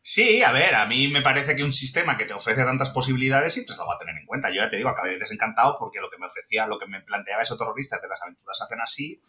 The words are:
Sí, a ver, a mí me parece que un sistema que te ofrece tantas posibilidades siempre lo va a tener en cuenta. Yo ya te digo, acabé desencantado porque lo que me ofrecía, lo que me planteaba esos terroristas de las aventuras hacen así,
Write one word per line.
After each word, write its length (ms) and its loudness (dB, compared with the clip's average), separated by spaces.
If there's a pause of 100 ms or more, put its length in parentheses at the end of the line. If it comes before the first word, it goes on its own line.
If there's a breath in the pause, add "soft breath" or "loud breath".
Sí, 420 6
a 100 6
ver, 220 4
a 100 4
mí 240 2
me 120 2
parece 360 2
que 60 -2
un 100 0
sistema 420 2
que 80 -4
te 100 -8
ofrece 300 0
tantas 280 0
posibilidades 600 2
siempre 220 -4
lo 100 -10
va 100 -4
a 40 -14
tener 160 -10
en 100 -16
cuenta. 240 -4
Yo 120 -2
ya 80 0
te 80 -4
digo, 100 -2
acabé 320 -4
desencantado 580 0
porque 220 -10
lo 100 -8
que 80 -18
me 100 -12
ofrecía, 400 -4
lo 120 -6
que 80 -10
me 140 -12
planteaba 420 -4
esos 140 -2
terroristas 440 -4
de 60 -14
las 140 -10
aventuras 400 -10
hacen 180 -10
así, 500 -6